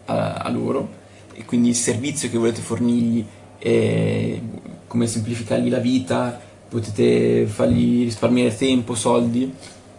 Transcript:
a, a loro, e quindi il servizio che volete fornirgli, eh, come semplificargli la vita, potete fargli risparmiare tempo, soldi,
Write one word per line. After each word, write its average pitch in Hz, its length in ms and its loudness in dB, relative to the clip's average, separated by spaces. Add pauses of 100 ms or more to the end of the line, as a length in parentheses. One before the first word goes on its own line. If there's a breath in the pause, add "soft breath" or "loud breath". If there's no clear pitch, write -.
a, - 280 -2
a - 160 -8
loro, 117 380 -2 (460 loud breath)
e 110 100 -16
quindi 120 240 2
il 120 80 2
servizio 131 540 -2
che 117 80 -2
volete 113 240 0
fornirgli, 117 600 0 (340 loud breath)
eh, 110 840 0 (480)
come 117 180 0
semplificargli 117 600 -2
la 123 100 0
vita, 123 640 0 (280 loud breath)
potete 120 800 2
fargli 120 580 2
risparmiare 117 520 2
tempo, 123 380 0
soldi, 120 580 2 (460 loud breath)